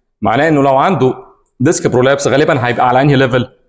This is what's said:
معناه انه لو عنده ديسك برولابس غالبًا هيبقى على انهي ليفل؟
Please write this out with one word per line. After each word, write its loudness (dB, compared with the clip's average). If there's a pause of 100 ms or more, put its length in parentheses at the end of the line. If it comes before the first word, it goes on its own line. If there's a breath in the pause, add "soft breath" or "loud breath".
(220)
معناه 0
انه 0
لو 2
عنده -2 (300)
ديسك 0
برولابس 0
غالبًا 0
هيبقى -2
على 2
انهي 2
ليفل؟ -2